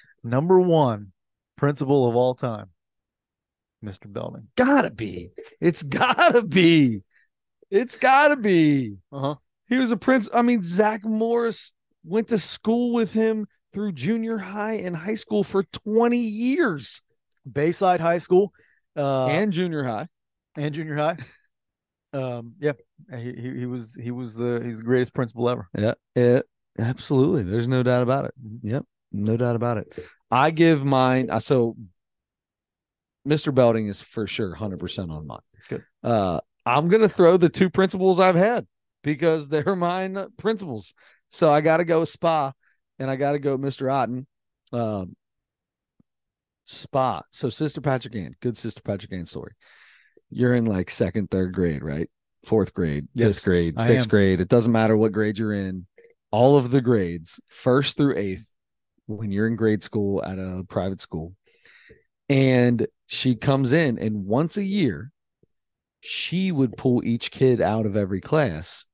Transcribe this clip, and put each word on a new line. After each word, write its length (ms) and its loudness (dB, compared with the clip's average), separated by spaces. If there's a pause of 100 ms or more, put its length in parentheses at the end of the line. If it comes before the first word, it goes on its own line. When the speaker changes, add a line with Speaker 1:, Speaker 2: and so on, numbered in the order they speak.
(240)
Speaker 1:
Number 360 4
one 520 2 (460)
principal 520 2
of 60 0
all 200 2
time, 340 -8 (1120)
Mister 260 -14
Belding. 480 -12
Speaker 2:
Gotta 340 2
be. 420 -10 (300)
It's 220 0
gotta 580 2
be. 640 4 (640)
It's 280 0
gotta 380 6
be. 600 2 (140)
Speaker 1:
Uh-huh. 240 -4 (320)
Speaker 2:
He 100 0
was 140 0
a 60 0
prince. 360 0
I 100 2
mean, 200 2
Zach 400 0
Morris 720 -2 (300)
went 260 -2
to 80 2
school 560 -2
with 200 0
him 340 0 (260)
through 200 -6
junior 440 -2
high 380 -6
and 200 -6
high 200 -6
school 280 -2
for 200 0
twenty 560 0
years. 840 -2 (500)
Speaker 1:
Bayside 500 2
High 160 2
School. 340 4 (460)
Uh, 300 0
Speaker 2:
And 260 0
junior 300 -2
high. 240 -6 (500)
Speaker 1:
And 160 -4
junior 220 -8
high. 260 -2
<laughs> 60 -18 (840)
Um, 480 -8
yeah, 100 -2 (420)
he, 200 -10
he, 260 -12
he 60 -6
was, 360 -10
he 80 -8
was 260 -10
the, 280 -2
he's 140 -8
the 60 -14
greatest 300 2
principal 360 -2
ever. 180 -4 (100)
Speaker 2:
Yeah, 180 2 (200)
yeah, 240 6 (400)
absolutely. 640 0
There's 240 -2
no 160 2
doubt 200 2
about 200 0
it. 180 -10
Speaker 1:
Mm-hmm. 280 -10
Speaker 2:
Yep, 160 -4 (260)
no 240 -2
doubt 220 0
about 220 -2
it. 120 -10 (400)
I 200 4
give 340 4
mine. 440 2
Uh, 120 -2
so 340 2 (1500)
Mister 260 0
Belding 360 4
is 120 -8
for 280 -8
sure 280 -6
hundred 240 -8
percent 320 -8
on 160 -12
mine. 120 -14 (280)
Speaker 1:
Good. 160 -10 (200)
Speaker 2:
Uh, 360 0 (260)
I'm 220 0
gonna 220 4
throw 260 6
the 140 4
two 200 0
principals 520 2
I've 140 4
had 300 2 (380)
because 460 0
they're 260 0
<laughs> 0 -
mine 420 -4 (200)
principals. 560 -6 (380)
So 200 2
I 80 6
gotta 240 2
go 220 0
Spa, 480 -2 (440)
and 140 -4
I 60 -4
gotta 220 0
go 180 -2
Mister 320 -4
Otten. 360 -2 (460)
Um, 460 -6 (1500)
Spa. 680 -4
So 180 -6
Sister 320 -6
Patrick 340 -4
Ann, 240 -10
good 160 -6
Sister 260 -10
Patrick 300 -8
Ann 140 -10
story. 260 -14 (800)
You're 240 2
in, 100 0
like, 240 -2
second, 400 -4
third 240 -2
grade, 300 -2
right? 260 -6 (360)
Fourth 280 0
grade, 400 -2
Speaker 1:
Yes, 220 2
Speaker 2:
fifth 80 -10
grade, 340 2
Speaker 1:
I 100 0
Speaker 2:
sixth 200 4
Speaker 1:
am. 20 -12
Speaker 2:
grade. 320 4
It 80 -4
doesn't 220 4
matter 260 4
what 140 2
grade 260 -2
you're 160 -4
in. 320 -6 (460)
All 260 6
of 140 0
the 100 4
grades, 640 -2
first 480 0
through 220 2
eighth, 280 -6 (600)
when 260 -8
you're 160 0
in 80 -2
grade 280 2
school 420 -2
at 140 -8
a 280 -8
private 320 -4
school. 360 -10 (920)
And 600 4 (180)
she 300 -2
comes 360 0
in, 280 0
and 260 -4
once 320 -2
a 60 -2
year, 480 -4 (880)
she 500 -4
would 240 0
pull 300 0
each 240 -4
kid 320 2
out 240 0
of 100 -4
every 240 -2
class 760 -4